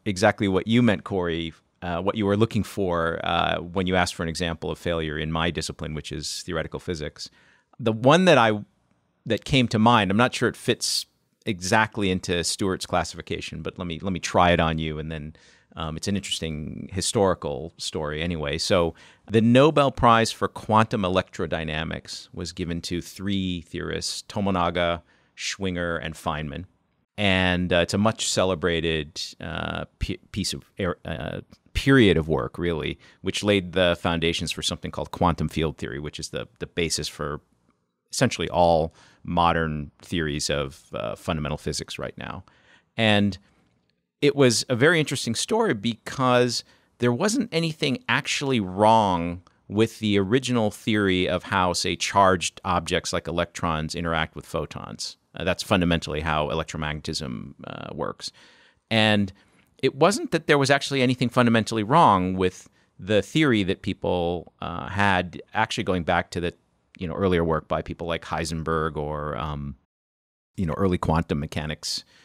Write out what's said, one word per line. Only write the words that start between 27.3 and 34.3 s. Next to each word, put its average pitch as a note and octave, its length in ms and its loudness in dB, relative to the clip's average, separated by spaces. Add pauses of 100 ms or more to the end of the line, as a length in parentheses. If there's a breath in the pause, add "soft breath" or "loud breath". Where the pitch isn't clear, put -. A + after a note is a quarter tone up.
uh, F2+ 40 4
it's E2+ 180 2
a G2 40 2
much A2+ 300 0
celebrated, E2 920 0 (200)
uh, D#2+ 440 -8 (160)
p-, - 180 -6 (140)
piece F#2 200 -4
of C#2+ 120 -10 (160)
er-, F2 240 -2
uh, E2+ 380 -8 (320)
period A#2+ 420 6
of D#2 120 0
work, C2+ 300 -2
really, D#2 400 -4 (240 soft breath)
which F#2+ 220 -4
laid G2 280 2
the F2 280 4
foundations E2+ 500 -2